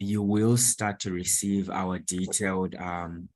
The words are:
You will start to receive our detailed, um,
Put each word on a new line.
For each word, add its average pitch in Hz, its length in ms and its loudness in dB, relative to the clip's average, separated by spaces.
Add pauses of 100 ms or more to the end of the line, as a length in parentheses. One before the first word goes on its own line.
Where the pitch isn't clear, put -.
You 104 200 0
will 107 340 4
start 107 440 2
to 95 120 -4
receive 98 560 0
our 92 300 -2
detailed, 92 760 -2
um, 87 600 -8